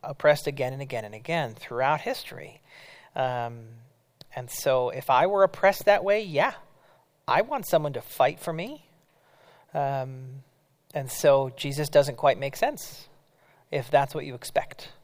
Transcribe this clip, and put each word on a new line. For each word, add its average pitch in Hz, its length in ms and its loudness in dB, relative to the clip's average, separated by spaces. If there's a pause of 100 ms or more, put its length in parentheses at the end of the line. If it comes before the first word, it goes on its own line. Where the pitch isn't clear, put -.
oppressed 147 420 2
again 135 260 -4
and 135 80 -10
again 123 240 -8
and 104 120 -14
again 139 380 -4
throughout 131 460 -2
history. - 600 -12 (560)
Um, 117 480 -4 (720)
and 127 120 -10
so 127 420 0
if - 200 -6
I 135 160 4
were 196 160 4
oppressed - 440 4
that 202 180 6
way, 202 180 2
yeah, 196 300 0 (760)
I 139 160 4
want 254 240 -4
someone 151 280 2
to 117 60 -6
fight 151 380 0
for - 140 -6
me. 220 340 -10 (880)
Um, 135 680 -6 (500)
and 139 160 -6
so 135 460 4
Jesus 143 320 -4
doesn't 139 280 4
quite 139 220 4
make 139 160 -6
sense - 540 -4 (640)
if 139 180 -4
that's 139 240 4
what 143 100 -6
you 131 120 -10
expect. - 560 -4 (120)